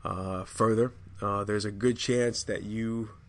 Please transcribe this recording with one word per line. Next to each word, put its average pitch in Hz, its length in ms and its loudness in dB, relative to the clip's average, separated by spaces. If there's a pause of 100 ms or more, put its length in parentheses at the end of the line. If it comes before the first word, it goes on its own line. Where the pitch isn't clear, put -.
uh, 95 400 -4
further, 113 480 4 (300)
uh, 101 220 0
there's 104 220 2
a 104 60 -2
good 113 260 2
chance 120 460 2
that 98 200 -4
you 113 480 -4 (180)